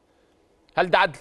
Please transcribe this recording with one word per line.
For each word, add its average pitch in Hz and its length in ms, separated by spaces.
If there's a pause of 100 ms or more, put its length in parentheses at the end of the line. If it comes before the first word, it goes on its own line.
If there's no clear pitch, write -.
(760)
هل 175 140
ده 190 80
عدل؟ 180 220